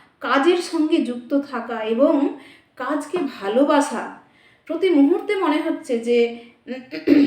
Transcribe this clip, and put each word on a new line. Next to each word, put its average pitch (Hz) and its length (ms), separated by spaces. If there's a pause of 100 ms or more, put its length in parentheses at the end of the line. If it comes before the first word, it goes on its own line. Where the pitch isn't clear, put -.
(200)
কাজের 277 380
সঙ্গে 330 400
যুক্ত 240 420
থাকা 233 440
এবং 277 560 (360)
কাজকে 294 420
ভালোবাসা, 269 1040 (460)
প্রতি 330 240
মুহূর্তে 339 460
মনে 320 260
হচ্ছে 277 380
যে, 233 460 (800)